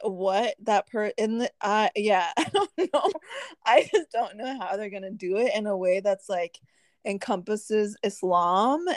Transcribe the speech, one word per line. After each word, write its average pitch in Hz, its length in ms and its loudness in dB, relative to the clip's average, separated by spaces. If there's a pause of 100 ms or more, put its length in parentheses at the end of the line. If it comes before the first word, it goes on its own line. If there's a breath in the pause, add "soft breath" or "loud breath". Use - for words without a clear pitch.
what 190 520 0 (100)
that 214 260 2
per-, 208 280 -2
in 220 200 0
the, 247 120 -2 (100)
uh, 208 360 2
yeah, 196 380 2
<laughs> - 20 -10
I 320 80 2
don't 392 260 0 (220)
know. 349 180 2 (540 loud breath)
I 240 280 6
just 349 200 0
don't 226 240 -4
know 254 240 -8
how 190 160 -4
they're 208 140 -6
gonna 190 200 -10
do 190 280 -4
it 240 160 2
in 214 120 -2
a 202 100 0
way 185 240 2
that's, 190 280 -2
like, 175 300 -4 (460)
encompasses 208 1000 -2
Islam 196 800 2 (120)